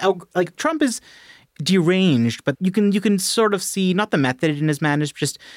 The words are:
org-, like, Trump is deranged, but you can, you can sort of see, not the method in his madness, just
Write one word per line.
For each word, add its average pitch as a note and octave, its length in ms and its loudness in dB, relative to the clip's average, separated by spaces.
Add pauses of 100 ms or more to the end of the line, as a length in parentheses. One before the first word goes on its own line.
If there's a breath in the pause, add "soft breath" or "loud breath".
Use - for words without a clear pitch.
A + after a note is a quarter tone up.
org-, F#3 320 -2
like, F3+ 200 -2
Trump D#4 260 -2
is C4 200 -2 (600 loud breath)
deranged, E3+ 840 2
but C#3 160 -2
you F#3 120 0
can, G3+ 200 2
you G3+ 100 2
can G3+ 180 2
sort G#3+ 340 0
of F#3 80 -2
see, F#3 320 -2
not G3 160 -2
the G3 80 -2
method C#3+ 400 0
in D3+ 100 0
his D3 140 -2
madness, D3 300 0
just - 260 -6 (200 loud breath)